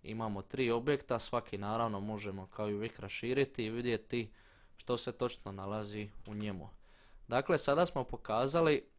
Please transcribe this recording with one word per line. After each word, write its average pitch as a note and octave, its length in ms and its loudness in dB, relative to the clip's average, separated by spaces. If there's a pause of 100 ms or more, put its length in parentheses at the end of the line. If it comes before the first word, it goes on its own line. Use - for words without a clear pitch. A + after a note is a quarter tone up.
imamo G#2+ 400 -4
tri B2 280 0
objekta, B2 480 2
svaki A#2 400 -2
naravno G#2+ 420 0
možemo G2+ 460 -4
kao G#2+ 240 -4
i G#2 40 0
uvijek A2 240 -6
raširiti B2+ 640 0
i A2 60 -2
vidjeti A#2 600 -2 (460)
što B2 200 -2
se B2 160 -4
točno A#2 400 -4
nalazi G#2 580 -6 (160)
u G#2+ 80 -8
njemu. G#2 340 -4 (600)
Dakle, C#3 300 4
sada D#3 280 4
smo C3+ 180 -2
pokazali C3+ 800 4 (140)